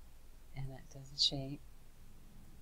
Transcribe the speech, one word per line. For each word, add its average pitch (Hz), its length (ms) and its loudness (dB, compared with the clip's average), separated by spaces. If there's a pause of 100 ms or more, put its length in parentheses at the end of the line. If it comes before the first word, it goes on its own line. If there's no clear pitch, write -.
(540)
and 135 160 2
that 123 220 -6
does 135 180 -6
the 139 80 0
shape. 139 420 6 (1000)